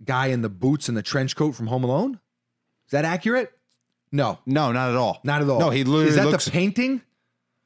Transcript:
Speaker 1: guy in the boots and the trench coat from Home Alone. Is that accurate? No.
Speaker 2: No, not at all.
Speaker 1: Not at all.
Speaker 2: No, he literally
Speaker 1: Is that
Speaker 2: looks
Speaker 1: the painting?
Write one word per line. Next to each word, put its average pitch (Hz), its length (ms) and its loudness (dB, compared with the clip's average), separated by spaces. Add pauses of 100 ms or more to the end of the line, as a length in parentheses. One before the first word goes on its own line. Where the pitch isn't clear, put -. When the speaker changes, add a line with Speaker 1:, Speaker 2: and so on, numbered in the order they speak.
Speaker 1:
guy 131 240 0
in 127 140 0
the 113 60 -4
boots 127 400 -2
and 120 80 -4
the 104 60 -4
trench 135 340 -4
coat 151 180 0
from 113 120 -8
Home 127 180 -2
Alone. 175 300 0 (720)
Is - 60 -8
that 143 120 0
accurate? 220 480 -2 (580)
No. 123 360 -2
Speaker 2:
No, 135 260 2
not 127 180 0
at 120 60 0
all. 120 280 0
Speaker 1:
Not 143 180 0
at 143 80 2
all. 131 80 2
Speaker 2:
No, 165 120 4
he 135 140 0
literally 151 260 2
Speaker 1:
Is 151 60 4
that 175 120 6
Speaker 2:
looks 151 180 2
Speaker 1:
the - 40 -4
painting? 233 520 0 (640)